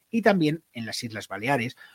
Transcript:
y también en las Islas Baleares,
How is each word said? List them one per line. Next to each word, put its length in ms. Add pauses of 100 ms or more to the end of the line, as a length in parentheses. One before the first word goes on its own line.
(100)
y 120
también 400 (100)
en 140
las 160
Islas 240
Baleares, 500 (180)